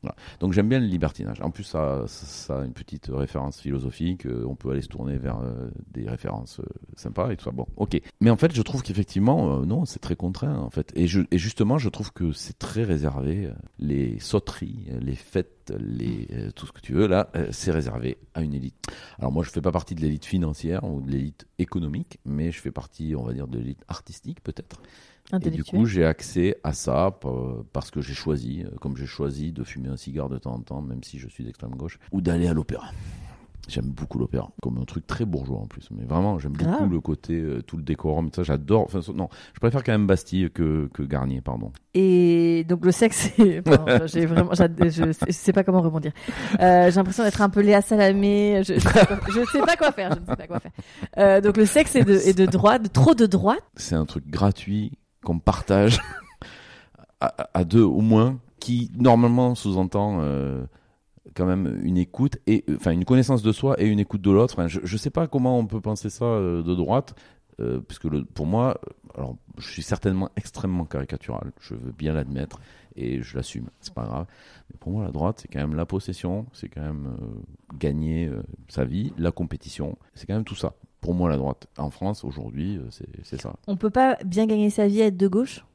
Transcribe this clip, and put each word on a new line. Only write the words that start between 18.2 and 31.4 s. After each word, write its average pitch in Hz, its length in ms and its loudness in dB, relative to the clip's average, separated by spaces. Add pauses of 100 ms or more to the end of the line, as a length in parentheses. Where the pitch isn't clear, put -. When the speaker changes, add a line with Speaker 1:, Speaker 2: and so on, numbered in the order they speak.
Speaker 1:
à 82 80 -4
une 76 100 -4
élite. 65 240 -8 (420)
Alors 64 140 -4
moi, 80 100 -2
je 82 60 -6
fais 80 140 -6
pas 87 100 -2
partie 85 220 -4
de 80 80 -6
l'élite 76 240 -2
financière 82 580 -4
ou 73 160 -6
de 67 100 -8
l'élite 67 360 -6 (120)
économique, 82 680 -6
mais 76 260 -4
je - 80 -12
fais 67 120 -10
partie, 78 440 -8
on 64 80 -6
va 58 80 -6
dire, 65 160 -8
de 62 80 -10
l'élite 62 320 -8
artistique - 540 -14
peut-être. - 400 -14 (460)
Et - 20 -10
du 185 60 -4
Speaker 2:
Intellectuel. 160 440 -2
Speaker 1:
coup, 117 60 6
j'ai 92 180 4
accès 87 600 0
à 73 100 -2
ça, 85 440 0
p-, - 80 -10 (460)
parce - 180 -8
que 73 120 -6
j'ai 67 100 -8
choisi, 71 540 -4
euh, 50 120 -14
comme 69 160 -8
j'ai 65 120 -10
choisi 71 460 -6
de 64 120 -8
fumer 64 240 -10
un 65 80 -6
cigare 69 320 -8
de 65 80 -8
temps 64 160 -10
en 60 80 -8
temps, 67 220 -10
même 64 200 -10
si - 160 -18
je 64 100 -16
suis 60 160 -14